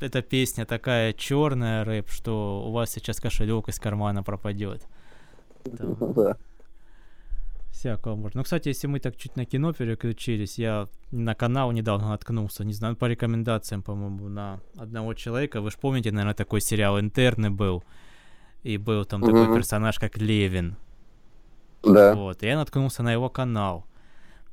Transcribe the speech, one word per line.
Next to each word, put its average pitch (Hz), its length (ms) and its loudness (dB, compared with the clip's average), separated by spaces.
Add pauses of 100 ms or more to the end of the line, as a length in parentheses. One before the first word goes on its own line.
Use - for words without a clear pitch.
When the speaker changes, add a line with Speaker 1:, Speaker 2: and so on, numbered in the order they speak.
Speaker 1:
эта 131 220 -2
песня 127 420 0
такая 117 480 0
черная, 123 720 0
рэп, 107 240 -2
что 104 580 -2
у 110 40 -4
вас 117 200 0
сейчас - 280 -6
кошелек 110 500 0
из 98 100 -6
кармана 104 440 -2
пропадет. 101 580 -6 (960)
Там - 180 -6
Speaker 2:
<laughs> 120 200 -2
Да. 104 200 4 (1400)
Speaker 1:
всякого 113 440 -2
можно. 107 240 -4
Ну, 135 40 -2
кстати, 160 260 -2
если 135 180 -4
мы 143 120 -2
так 127 180 -4
чуть - 180 -12
на 123 100 -2
кино 147 260 0
переключились, 113 840 -2
я 110 300 -2 (240)
на 113 240 -2
канал 123 360 2
недавно 107 380 0
наткнулся, 107 560 -4
не 104 80 -2
знаю, 110 220 -4
по 127 100 -2
рекомендациям, 113 800 -2
по-моему, 101 460 -6
на 101 300 -8 (200)
одного 113 340 -6
человека. 123 480 -4
Вы 107 80 -4
ж 104 100 -6
помните, 127 320 0
наверное, 104 220 2
такой 104 280 0
сериал 101 380 2
«Интерны» 110 520 4
был? 98 320 0 (800)
И 107 140 -4
был 104 280 0
там 101 160 -4
такой 113 220 8
Speaker 2:
Мгм. 113 120 6
Speaker 1:
персонаж, 110 440 0
как - 180 -2
Левин. 98 580 2 (1080)
Speaker 2:
Да. 104 320 12
Speaker 1:
Вот, 98 260 -4
я 113 160 0
наткнулся 135 460 -2
на 117 100 2
его 123 160 0
канал. 104 560 -2 (680)